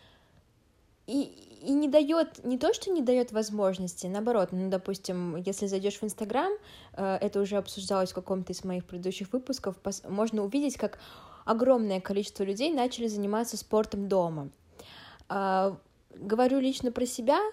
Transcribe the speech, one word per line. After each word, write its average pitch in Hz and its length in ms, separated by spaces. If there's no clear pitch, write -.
и, 262 160
и 208 80
не 294 180
дает, 311 540
не 254 140
то, 311 160
что - 180
не 339 100
дает 247 300
возможности, 196 760
наоборот, 208 440
ну, 185 180
допустим, 185 640
если 190 320
зайдешь 196 320
в - 40
Instagram, 220 480
э, 190 280
это 202 200
уже 202 160
обсуждалось 190 540
в - 40
каком-то 185 380
из - 100
моих 180 220
предыдущих 185 480
выпусков, 254 500
пос-, - 260
можно 214 340
увидеть, 269 340
как - 220
огромное 226 560
количество 202 420
людей 208 280
начали 247 360
заниматься 208 500
спортом 214 500
дома. 165 420
А, 190 500
говорю 247 440
лично 262 320
про 247 140
себя, 247 340